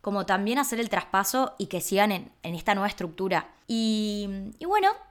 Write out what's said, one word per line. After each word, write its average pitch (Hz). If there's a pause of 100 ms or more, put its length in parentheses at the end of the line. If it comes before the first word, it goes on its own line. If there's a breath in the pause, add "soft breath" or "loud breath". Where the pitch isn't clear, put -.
como 202
también 202
hacer 254
el 233
traspaso 196
y 165
que 180
sigan 202
en, - (140)
en 175
esta 196
nueva 196
estructura. 185 (140)
Y, 208
y -
bueno 392 (200)